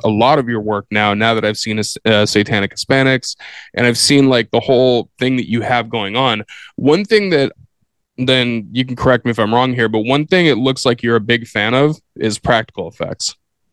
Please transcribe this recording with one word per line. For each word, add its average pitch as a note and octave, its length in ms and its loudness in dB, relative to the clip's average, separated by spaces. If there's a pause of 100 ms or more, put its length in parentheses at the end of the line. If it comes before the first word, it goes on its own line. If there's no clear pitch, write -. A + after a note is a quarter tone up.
a - 60 0
lot B2 300 2
of A#2 80 -4
your A2+ 120 -4
work G#2 300 -4
now, G#2 240 0
now A2+ 200 0
that G#2+ 100 -2
I've G#2+ 120 -2
seen A2 220 -6
a, G#2 60 -2 (200)
uh, G#2 220 4
Satanic G#2 480 0
Hispanics, C3+ 600 0 (380)
and A#2+ 120 2
I've A#2+ 100 2
seen, C#3 320 4
like, A#2+ 220 2
the A#2+ 100 2
whole B2 480 2 (120)
thing B2+ 160 0
that A#2+ 120 -4
you A#2 140 -2
have A#2 260 -2
going G#2+ 280 -6
on. A#2+ 260 0 (320)
One D#3 300 2
thing G3+ 260 0
that, C#3 220 0 (680)
then B2 540 0
you B2+ 120 -2
can B2+ 120 -8
correct B2+ 280 0
me A#2+ 60 -2
if A2+ 80 -2
I'm A2 160 0
wrong B2+ 180 2
here, A#2 160 -2
but A2 120 -2
one C#3 260 0
thing F3+ 180 2
it C3 140 2
looks C3 260 -2
like A#2+ 180 0
you're A#2 140 2
a A2+ 40 0
big A#2 260 -2
fan G#2+ 260 -2
of D3 240 2 (200)
is G#2+ 220 -4
practical A2 500 -2
effects. - 460 -10 (380)